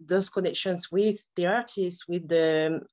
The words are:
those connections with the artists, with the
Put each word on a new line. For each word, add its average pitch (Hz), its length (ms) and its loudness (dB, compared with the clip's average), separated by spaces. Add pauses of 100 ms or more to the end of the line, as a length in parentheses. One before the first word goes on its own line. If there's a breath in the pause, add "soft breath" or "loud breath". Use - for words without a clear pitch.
those 190 240 2
connections 185 600 -4
with 208 440 0
the 175 120 0
artists, 196 600 -2
with 175 200 -4
the 160 520 2 (140)